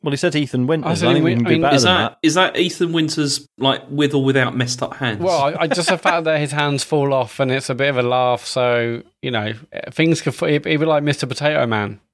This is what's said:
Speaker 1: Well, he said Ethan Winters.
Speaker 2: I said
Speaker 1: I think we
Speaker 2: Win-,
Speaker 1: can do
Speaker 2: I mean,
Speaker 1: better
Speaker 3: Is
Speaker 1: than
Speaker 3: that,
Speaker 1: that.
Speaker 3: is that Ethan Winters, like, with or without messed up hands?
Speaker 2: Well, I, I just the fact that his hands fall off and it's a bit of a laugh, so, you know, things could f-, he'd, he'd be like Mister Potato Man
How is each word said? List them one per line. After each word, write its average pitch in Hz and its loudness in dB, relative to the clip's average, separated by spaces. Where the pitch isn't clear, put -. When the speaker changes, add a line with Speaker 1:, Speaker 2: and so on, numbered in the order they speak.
Speaker 1:
Well, 151 -2
he 143 -2
said 160 0
Ethan 127 0
Winters. 156 0
Speaker 2:
I - 2
said - 2
Speaker 1:
I 131 4
think 147 4
we 131 4
Speaker 2:
Win-, 117 0
Speaker 1:
can 117 2
do 113 -2
Speaker 2:
I - 4
mean, - 2
Speaker 1:
better 143 4
Speaker 3:
Is 127 4
Speaker 1:
than 180 4
Speaker 3:
that, 117 0
Speaker 1:
that. 160 2
Speaker 3:
is 151 4
that 180 2
Ethan 170 0
Winters, 151 0
like, 131 0
with 143 0
or 143 2
without 131 2
messed 123 -2
up - -8
hands? 113 -4
Speaker 2:
Well, 170 0
I, 160 -2
I 165 0
just 170 0
the 180 2
fact 170 0
that 156 2
his 143 -4
hands 143 -2
fall 139 0
off 127 -2
and 135 2
it's 131 -2
a 131 -2
bit 139 0
of 135 0
a 127 0
laugh, 123 0
so, 120 0
you 131 -6
know, 110 -4
things 160 0
could 143 -2
f-, - -8
he'd, 147 0
he'd 156 0
be 151 0
like 151 2
Mister 147 -2
Potato 143 -2
Man 104 -4